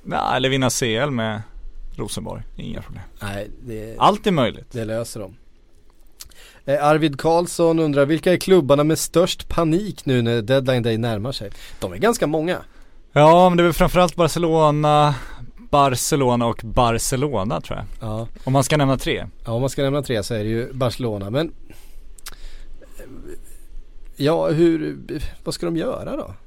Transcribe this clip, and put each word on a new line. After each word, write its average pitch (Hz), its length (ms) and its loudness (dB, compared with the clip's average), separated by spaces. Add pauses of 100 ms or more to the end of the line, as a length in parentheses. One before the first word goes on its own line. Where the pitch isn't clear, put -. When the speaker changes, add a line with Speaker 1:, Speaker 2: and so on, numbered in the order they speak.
(100)
Speaker 1:
Ja, 123 260 0
eller 131 120 0
vinna 131 220 2
C 113 260 -2
L 117 140 0
med 110 320 -4 (540)
Rosenborg. 101 460 -8 (140)
Inga - 260 -10
problem. - 200 -14 (200)
Speaker 2:
Nej, 101 280 -8 (120)
det 110 360 -12
Speaker 1:
Allt 202 280 4
är 214 40 4
möjligt. 127 420 0
Speaker 2:
det 117 120 -6
löser 110 360 -6
de. 95 140 -14 (1400)
Eh, 143 140 0
Arvid 151 340 2
Karlsson 165 580 2
undrar: 143 280 4
"Vilka 160 260 2
är 175 40 6
klubbarna 147 480 4
med 156 140 2
störst - 500 0
panik 170 580 0
nu 127 160 2
när 117 200 0
deadline 127 400 0
day 113 160 0
närmar 113 340 -4
sig?" 101 180 -10 (300)
De 95 120 -6
är 87 40 -12
ganska 190 300 2
många. 156 320 -2 (560)
Speaker 1:
Ja, 165 340 10
men 175 80 4
det 170 60 6
är - 20 6
väl 170 80 4
framförallt 175 440 4
Barcelona, 151 1000 4 (560)
Barcelona 131 760 2
och - 180 -2
Barcelona, 117 960 0
tror - 180 -8
jag. 98 300 -10
Speaker 2:
Ja. 110 180 -6 (180)
Speaker 1:
Om 131 80 -2
man 135 120 4
ska 156 120 0
nämna 135 220 2
tre. 123 260 -4 (200)
Speaker 2:
Ja, 117 80 -6
om 117 80 -2
man 131 100 -2
ska 143 120 -4
nämna 139 200 0
tre 117 200 -2
så - 120 -6
är 110 100 -2
det 107 60 -2
ju 113 220 -4
Barcelona. 117 580 -4
Men, 151 220 -2 (2750)
ja, 165 320 2
hur, 156 480 2 (480)
vad 165 100 -6
ska - 120 -6
de 165 100 -4
göra 165 400 -6
då? 277 180 -10 (120)